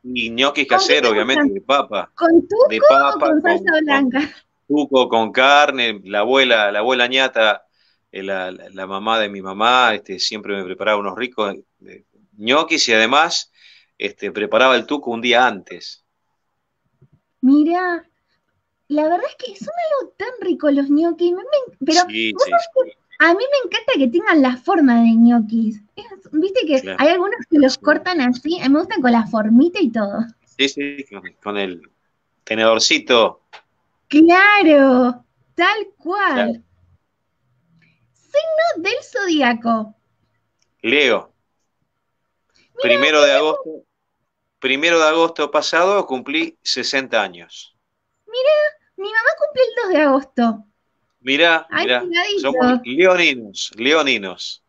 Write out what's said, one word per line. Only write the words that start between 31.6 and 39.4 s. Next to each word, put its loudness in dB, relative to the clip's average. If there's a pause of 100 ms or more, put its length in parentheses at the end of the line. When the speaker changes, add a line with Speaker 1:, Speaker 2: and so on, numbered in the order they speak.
Speaker 1:
tenedorcito. 2 (680)
Speaker 2:
Claro, 4 (320)
tal -2 (100)
cual. -4
Speaker 1:
Claro. -2 (1600)
Speaker 2:
Signo -4
del -6
zodíaco. -2 (880)